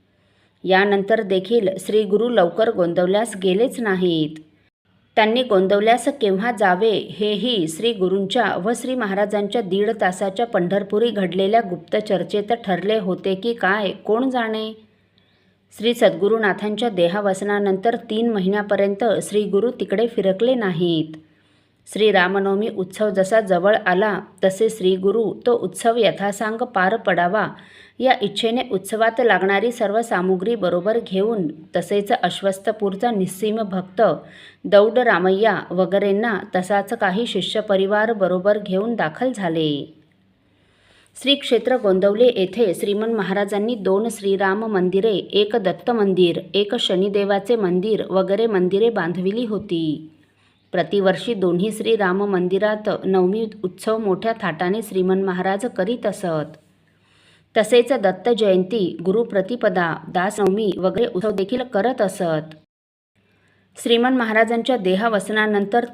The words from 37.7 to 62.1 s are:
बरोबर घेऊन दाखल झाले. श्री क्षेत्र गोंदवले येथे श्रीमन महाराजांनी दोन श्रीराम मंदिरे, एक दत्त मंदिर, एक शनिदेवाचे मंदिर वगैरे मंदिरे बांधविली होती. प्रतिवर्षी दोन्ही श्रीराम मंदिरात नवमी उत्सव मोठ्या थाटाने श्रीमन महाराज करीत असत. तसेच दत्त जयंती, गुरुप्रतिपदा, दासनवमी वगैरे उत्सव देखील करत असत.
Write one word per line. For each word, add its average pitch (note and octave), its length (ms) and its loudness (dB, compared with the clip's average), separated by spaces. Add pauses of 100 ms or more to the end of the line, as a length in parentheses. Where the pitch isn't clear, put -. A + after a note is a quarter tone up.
बरोबर F#3+ 440 2
घेऊन G#3 380 -2
दाखल G3 400 -2
झाले. D#3+ 600 -2 (1200)
श्री C#4 180 0
क्षेत्र B3+ 420 0
गोंदवले G3+ 480 4
येथे G3 480 2
श्रीमन G#3 400 -2
महाराजांनी G3+ 600 -2
दोन G3 360 0
श्रीराम G3 540 0
मंदिरे, F#3+ 460 2
एक G#3 440 0
दत्त F#3 360 -2
मंदिर, F#3 480 2 (140)
एक G3+ 220 0
शनिदेवाचे G3+ 800 0
मंदिर F#3 540 0
वगैरे F#3+ 360 2
मंदिरे G3 440 2
बांधविली F#3+ 560 -2
होती. E3 640 -4 (640)
प्रतिवर्षी F#3 600 0
दोन्ही F#3 380 0
श्रीराम G3+ 520 0
मंदिरात G3+ 640 0 (160)
नवमी F#3+ 400 2 (180)
उत्सव A3 340 -4
मोठ्या A3 440 -2
थाटाने F3+ 400 -2
श्रीमन F#3+ 420 0
महाराज F#3+ 420 -2 (120)
करीत A#3 280 -2
असत. D#3+ 500 -4 (1000)
तसेच A#3 380 4
दत्त G3+ 440 0
जयंती, F#3+ 680 2
गुरुप्रतिपदा, F#3+ 880 0 (140)
दासनवमी G3 720 0
वगैरे F#3+ 380 0
उत्सव G#3+ 160 -2
देखील G3 320 -2
करत A#3+ 380 -2
असत. E3+ 520 -2 (1200)